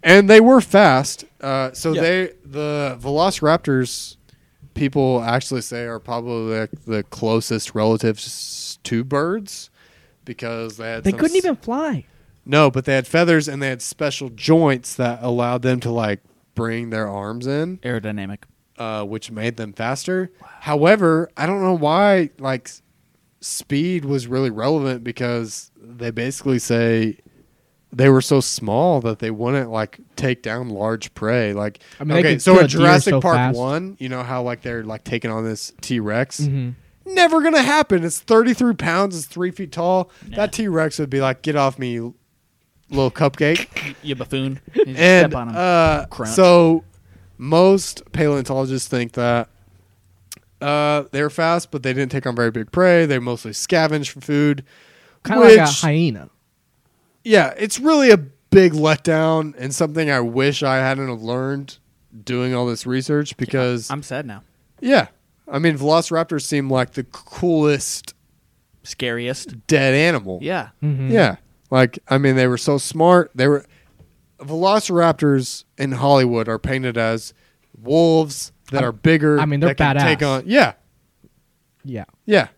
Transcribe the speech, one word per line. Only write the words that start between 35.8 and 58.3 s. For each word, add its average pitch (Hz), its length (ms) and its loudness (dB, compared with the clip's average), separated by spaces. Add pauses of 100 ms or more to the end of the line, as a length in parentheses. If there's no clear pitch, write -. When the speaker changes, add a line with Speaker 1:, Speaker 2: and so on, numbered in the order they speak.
Speaker 1:
T-Rex? 117 600 -4
Speaker 3:
Mm-hmm. 135 300 -4 (440)
Speaker 1:
Never 330 260 4
gonna 311 220 2
happen. 269 420 0
It's 165 160 -6
thirty-three 233 540 2
pounds. 180 420 -2
It's 151 100 -10
three 180 260 -6
feet 180 200 -12
tall. 180 380 -2 (180)
Speaker 2:
Nah. - 100 -12
Speaker 1:
That 208 140 -2
T-Rex 160 460 -2
would 147 100 -4
be 135 120 -2
like, 131 200 0
"Get 151 140 -4
off 139 240 0
me, 123 200 -6 (920)
little 135 220 0
cupcake." 147 840 -2
Speaker 2:
<laughs> - 40 -20
You 139 140 -6
buffoon. 135 420 -6 (160)
You 143 120 2
just 131 120 -10
Speaker 1:
And, 175 320 6
Speaker 2:
step 147 100 -6
on 117 100 -10
'em. 113 60 -8
Speaker 1:
uh, 170 500 2
Speaker 2:
Crunch. 113 280 -8
Speaker 1:
so 175 480 6 (560)
most 175 640 2 (100)
paleontologists 135 760 -2
think 123 240 -4
that, 120 360 -2 (1120)
uh, 147 520 -2
they're 147 180 -2
fast, 170 400 -2
but 131 140 -10
they 131 80 -2
didn't 131 180 -4
take 139 160 -4
on 123 80 -4
very 117 160 0
big 110 220 -8
prey. 175 340 4
They 139 140 0
mostly 117 320 -8
scavenged 151 580 -2
for 139 100 -20
food. 143 440 0 (600)
Speaker 3:
Kinda 240 200 4
like 220 140 12
a 170 40 8
Speaker 1:
which 143 180 2
Speaker 3:
hyena. 147 480 0 (960)
Speaker 1:
Yeah, 214 340 4
it's 214 220 -6
really 285 320 4
a 208 60 10
big 170 560 4